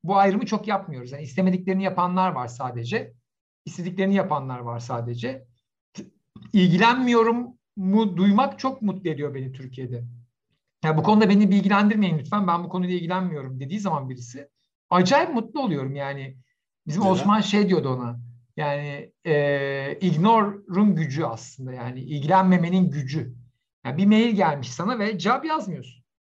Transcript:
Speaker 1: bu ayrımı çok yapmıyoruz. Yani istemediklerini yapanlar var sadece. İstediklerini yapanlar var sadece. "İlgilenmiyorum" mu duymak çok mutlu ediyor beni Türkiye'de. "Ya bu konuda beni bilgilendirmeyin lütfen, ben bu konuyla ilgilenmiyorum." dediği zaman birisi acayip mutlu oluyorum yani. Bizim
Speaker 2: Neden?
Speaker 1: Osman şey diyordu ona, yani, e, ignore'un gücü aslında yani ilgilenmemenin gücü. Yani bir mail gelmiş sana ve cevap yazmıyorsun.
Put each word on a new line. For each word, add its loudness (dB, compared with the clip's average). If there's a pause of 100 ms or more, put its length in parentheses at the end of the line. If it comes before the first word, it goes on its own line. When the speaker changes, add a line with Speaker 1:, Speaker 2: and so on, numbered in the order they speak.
Speaker 1:
bu 0
ayrımı 4
çok -4
yapmıyoruz. -6
Yani -14
istemediklerini 0
yapanlar 0
var -6
sadece. -6 (520)
İstediklerini -2
yapanlar -2
var -8
sadece. -8 (1080)
"İlgilenmiyorum" 4 (280)
mu 2
duymak 2
çok -4
mutlu -4
ediyor -6
beni -8
Türkiye'de. -10 (800)
"Ya 2
bu 0
konuda 6
beni 6
bilgilendirmeyin 2
lütfen, -2
ben 0
bu -10
konuyla -2
ilgilenmiyorum." -4
dediği -6
zaman -4
birisi -14 (400)
acayip 4
mutlu -4
oluyorum -4
yani. -10 (500)
Bizim -2
Speaker 2:
Neden? 4
Speaker 1:
Osman 2
şey 2
diyordu 2
ona, -6 (380)
yani, -6 (120)
e, 0
ignore'un 2
gücü -2
aslında -10
yani -10
ilgilenmemenin 2
gücü. -6 (500)
Yani -4
bir 2
mail 4
gelmiş 0
sana -4
ve -4
cevap 0
yazmıyorsun. -8 (340)